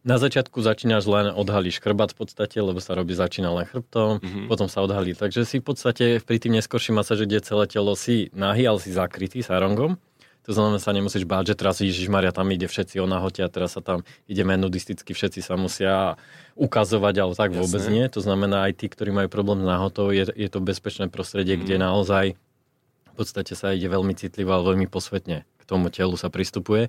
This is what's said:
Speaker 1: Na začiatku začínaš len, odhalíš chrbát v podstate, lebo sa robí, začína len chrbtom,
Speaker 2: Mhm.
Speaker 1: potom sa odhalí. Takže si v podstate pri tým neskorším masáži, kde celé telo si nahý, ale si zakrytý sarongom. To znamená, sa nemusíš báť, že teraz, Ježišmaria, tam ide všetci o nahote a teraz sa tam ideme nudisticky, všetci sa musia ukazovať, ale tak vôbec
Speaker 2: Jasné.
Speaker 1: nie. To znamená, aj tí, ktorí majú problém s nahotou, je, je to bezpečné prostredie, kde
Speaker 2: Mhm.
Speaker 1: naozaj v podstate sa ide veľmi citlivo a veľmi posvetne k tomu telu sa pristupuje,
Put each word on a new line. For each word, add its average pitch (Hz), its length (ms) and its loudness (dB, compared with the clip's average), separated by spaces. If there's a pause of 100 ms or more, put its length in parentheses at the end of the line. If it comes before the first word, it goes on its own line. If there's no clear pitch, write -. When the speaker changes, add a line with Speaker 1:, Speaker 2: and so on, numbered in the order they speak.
Speaker 1:
Na 123 160 4
začiatku 127 400 2
začínaš 110 480 2
len, 101 240 4
odhalíš 98 500 0
chrbát 104 300 2
v - 160 -10
podstate, - 320 -6
lebo 95 220 0
sa 90 160 -6
robí, 90 180 -2
začína 90 400 0
len 87 120 -2
chrbtom, 110 540 -2
Speaker 2:
Mhm. 98 280 -8
Speaker 1:
potom 107 180 0
sa 95 160 -2
odhalí. 95 320 0
Takže 104 320 -2
si 131 140 -2
v 127 80 -6
podstate 123 380 0 (140)
pri 117 200 0
tým 117 180 2
neskorším 113 400 0
masáži, 107 280 0
kde 107 180 0
celé 104 240 0
telo 101 280 0
si 113 380 0
nahý, 101 320 2
ale 107 140 4
si 90 100 -10
zakrytý 92 520 -4
sarongom. 104 600 0 (440)
To 113 80 -6
znamená, 107 240 4
sa 101 160 -2
nemusíš 98 320 0
báť, 95 240 0
že 104 100 0
teraz, 95 220 0
Ježišmaria, 95 500 2
tam 95 160 0
ide 95 200 0
všetci 95 340 -4
o 92 80 0
nahote 92 320 -2
a 90 80 0
teraz 90 240 -4
sa 95 80 -12
tam 90 180 -2 (280)
ideme 95 280 0
nudisticky, 92 560 -2
všetci 95 300 -4
sa - 160 -6
musia 95 640 0 (340)
ukazovať, 104 600 2
ale 95 160 2
tak 101 180 2
vôbec 90 300 0
Speaker 2:
Jasné. 101 100 -2
Speaker 1:
nie. 110 160 4
To 117 140 -4
znamená, 98 480 2
aj 98 60 2
tí, - 120 -8
ktorí 101 240 -8
majú 98 160 0
problém 101 320 0
s 92 80 0
nahotou, 95 440 0
je, 95 180 2
je - 180 -4
to 95 140 -4
bezpečné 95 480 -4
prostredie, 95 480 -2
kde 95 180 0
Speaker 2:
Mhm. 95 80 2
Speaker 1:
naozaj 95 420 2 (840)
v - 80 -20
podstate - 400 -6
sa 98 180 -2
ide 95 140 -2
veľmi 95 260 0
citlivo 92 400 -4
a 92 80 4
veľmi 92 260 2
posvetne 90 720 -6
k - 80 -20
tomu 92 240 0
telu 92 260 0
sa 90 140 -6
pristupuje, 104 600 0